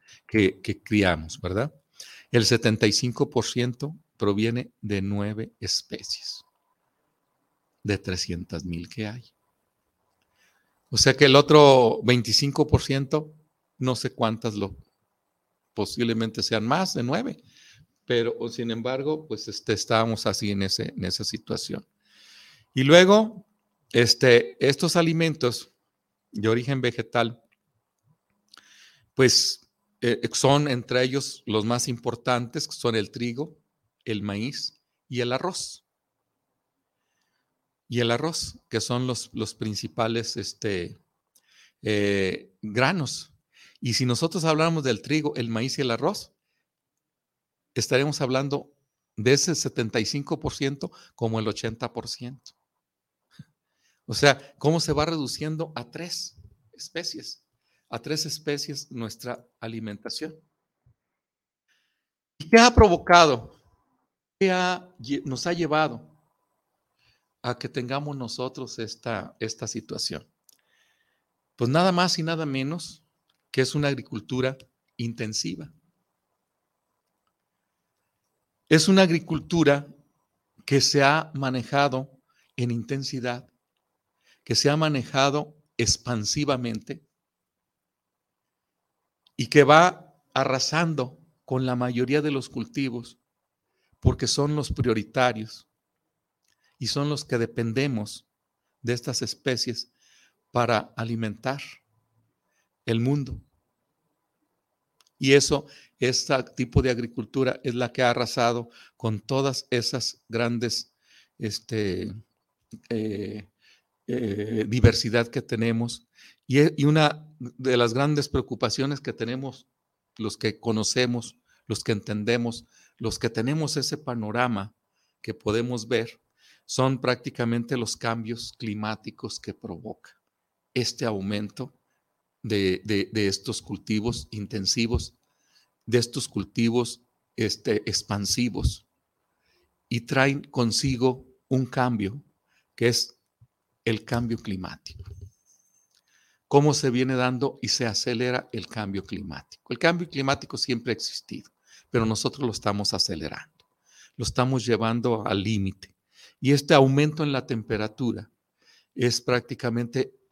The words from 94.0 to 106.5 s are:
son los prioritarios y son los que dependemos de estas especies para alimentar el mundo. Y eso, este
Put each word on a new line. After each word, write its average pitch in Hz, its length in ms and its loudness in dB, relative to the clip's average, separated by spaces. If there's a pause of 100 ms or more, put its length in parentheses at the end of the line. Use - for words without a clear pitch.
son 147 280 0
los 147 160 -4
prioritarios 113 960 -2 (1120)
y 123 80 -6
son 143 220 -2
los 147 160 -4
que 127 120 -2
dependemos 117 880 -2 (560)
de 120 120 -2
estas 120 280 -4
especies 123 720 -6 (600)
para 117 440 0
alimentar 113 640 -6 (1300)
el 113 120 2
mundo. 135 400 -2 (1800)
Y 135 140 6
eso, 139 340 4 (320)
este 131 420 0 (140)